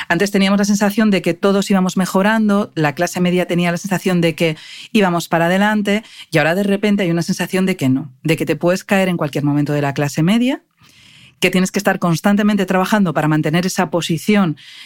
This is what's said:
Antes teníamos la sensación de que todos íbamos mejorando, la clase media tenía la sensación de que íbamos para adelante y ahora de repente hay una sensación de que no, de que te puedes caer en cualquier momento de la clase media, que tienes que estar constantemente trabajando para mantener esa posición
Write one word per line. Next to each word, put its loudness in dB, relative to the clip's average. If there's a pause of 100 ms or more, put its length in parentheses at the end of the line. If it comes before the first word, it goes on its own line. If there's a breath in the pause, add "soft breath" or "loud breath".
Antes 0
teníamos 2
la 2
sensación 2
de 2
que -2
todos 0
íbamos 0
mejorando, 0
la 0
clase -4
media 2
tenía 0
la -4
sensación -2
de 2
que -2 (340 loud breath)
íbamos 0
para 2
adelante 0 (300 loud breath)
y 2
ahora 2
de 0
repente 0
hay 0
una 0
sensación -2
de 0
que 0
no, 0 (120)
de 2
que -4
te -2
puedes 0
caer 0
en 0
cualquier -4
momento 0
de 0
la -2
clase -2
media, 0 (840 loud breath)
que 2
tienes 0
que -6
estar -2
constantemente 0
trabajando 0
para 0
mantener 0
esa -2
posición 0 (300 loud breath)